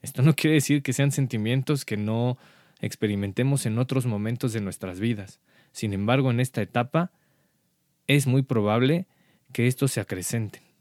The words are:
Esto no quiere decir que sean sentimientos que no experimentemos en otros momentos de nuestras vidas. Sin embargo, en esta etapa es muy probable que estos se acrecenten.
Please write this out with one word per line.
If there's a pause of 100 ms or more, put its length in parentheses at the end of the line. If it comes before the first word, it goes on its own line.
Esto
no
quiere
decir
que
sean
sentimientos
que
no (440)
experimentemos
en
otros
momentos
de
nuestras
vidas. (320)
Sin
embargo,
en
esta
etapa (960)
es
muy
probable (460)
que
estos
se
acrecenten. (200)